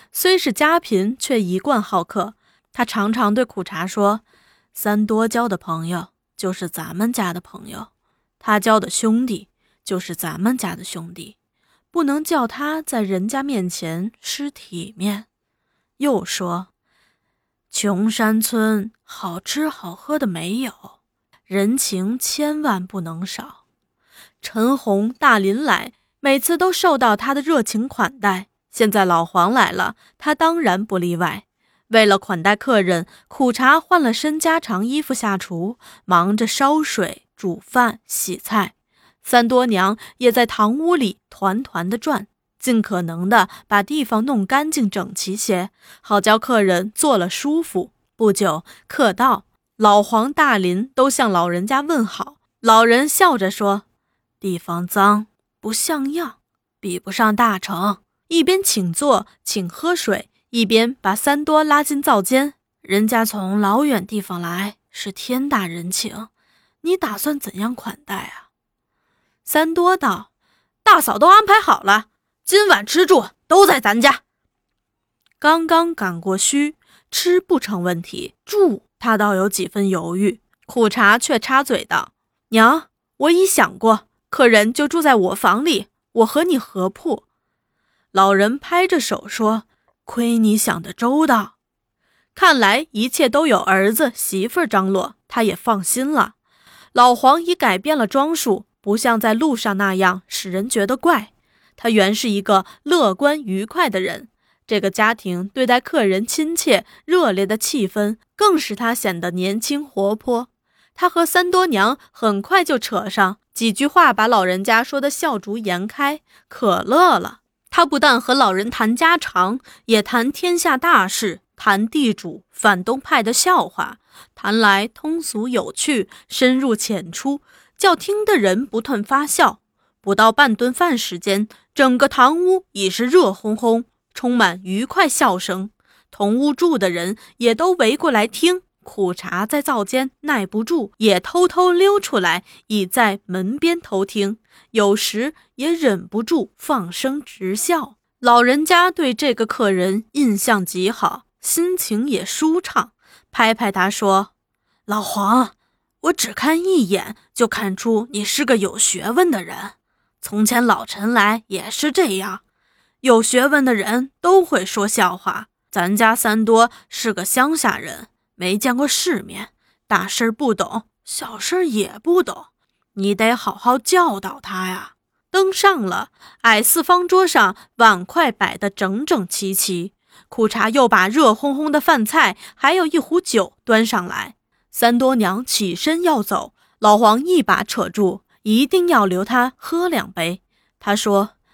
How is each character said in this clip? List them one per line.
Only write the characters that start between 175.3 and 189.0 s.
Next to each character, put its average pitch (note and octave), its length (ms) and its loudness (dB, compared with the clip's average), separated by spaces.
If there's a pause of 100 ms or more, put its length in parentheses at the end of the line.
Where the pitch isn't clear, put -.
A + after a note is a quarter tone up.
登 F#4+ 200 2
上 F#4+ 300 2
了， F#3 300 -4 (320)
矮 A3 200 6
四 E4 200 2
方 F4+ 260 2
桌 F#4 180 4
上 G#3 300 4 (200)
碗 G#3 280 6
筷 D4+ 260 0
摆 - 280 -4
得 G3+ 100 -4
整 G3+ 380 -4
整 A3+ 200 0
齐 G3 280 -6
齐， F3+ 400 -4 (340)
苦 A3 180 0
茶 G#3+ 220 -2
又 B3 180 4
把 G3+ 220 4
热 B3+ 220 4
烘 C#4 240 0
烘 D4+ 160 -2
的 D4 100 2
饭 C4+ 240 2
菜 A#3+ 320 2 (180)
还 D4 200 2
有 F#4 100 2
一 D#4+ 140 0
壶 D#4 200 0
酒 G#3+ 360 0 (100)
端 A3 220 4
上 G3+ 200 -2
来。 - 280 -10 (360)
三 A#3+ 280 2
多 C4 160 2
娘 G#3 280 0
起 F#3+ 320 -4
身 D#4+ 280 -2
要 D4+ 200 2
走， - 300 -6 (260)
老 G#3 200 6
黄 A3+ 260 4
一 F4 180 2
把 - 200 0
扯 - 260 -6
住， F#3+ 340 -2 (200)
一 A3+ 240 2
定 F4 220 2
要 A#3+ 180 4